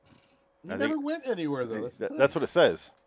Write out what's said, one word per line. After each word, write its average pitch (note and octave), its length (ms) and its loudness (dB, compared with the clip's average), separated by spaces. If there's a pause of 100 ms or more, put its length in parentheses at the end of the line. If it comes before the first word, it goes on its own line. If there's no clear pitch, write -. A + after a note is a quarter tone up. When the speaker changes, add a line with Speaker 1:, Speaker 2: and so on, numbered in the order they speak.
(640)
Speaker 1:
You - 100 -10
Speaker 2:
I A#3+ 40 -6
Speaker 1:
never C#4+ 180 0
Speaker 2:
think C#4+ 100 -4
Speaker 1:
went D4+ 200 -4
anywhere, D3+ 400 -2
though. A2 160 -4
That's A#2+ 160 -8
the A2+ 80 -8
Speaker 2:
that, F#2+ 40 -2
Speaker 1:
thing. F2+ 80 -10
Speaker 2:
that's C3+ 180 4
what D3+ 80 -2
it - 40 0
says. B2 440 4 (160)